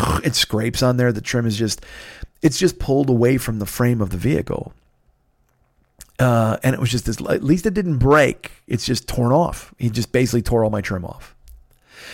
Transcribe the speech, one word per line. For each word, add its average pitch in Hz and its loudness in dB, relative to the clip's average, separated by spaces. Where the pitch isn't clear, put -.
it 131 -2
scrapes 110 -2
on 127 2
there. 123 2
The 107 -4
trim 120 -2
is 107 -2
just, 110 -2
it's 151 2
just 180 2
pulled 139 2
away 123 4
from 113 -4
the 104 -4
frame 120 0
of 92 -2
the 90 -4
vehicle. - -4
Uh, 117 2
and 131 2
it - -6
was 123 0
just 123 -4
this, 110 -4
at - 0
least 165 2
it 214 0
didn't 180 -2
break. 135 2
It's - -4
just - -4
torn 120 0
off. - 0
He 120 -2
just 113 -4
basically 127 2
tore 113 2
all 107 0
my 104 -4
trim 92 -6
off. - -18